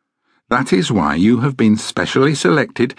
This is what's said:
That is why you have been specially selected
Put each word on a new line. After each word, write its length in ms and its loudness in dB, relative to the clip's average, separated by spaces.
That 240 -2
is 180 0
why 240 0
you 240 2
have 160 -2
been 220 2
specially 580 -2
selected 640 -2